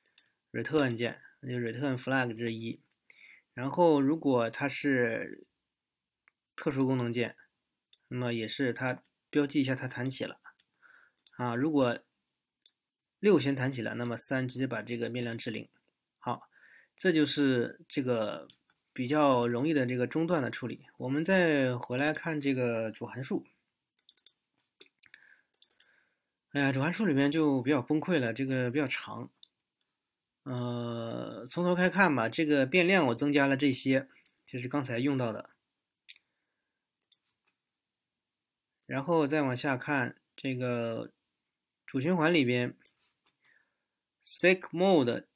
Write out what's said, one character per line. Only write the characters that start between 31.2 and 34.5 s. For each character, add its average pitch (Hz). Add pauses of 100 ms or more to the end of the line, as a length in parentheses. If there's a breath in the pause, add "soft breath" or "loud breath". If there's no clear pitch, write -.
从 175
头 180
开 180
看 170
吧， 113
这 160
个 147
变 170
量 185
我 117
增 143
加 143
了 139
这 143
些， 131 (380 loud breath)
就 -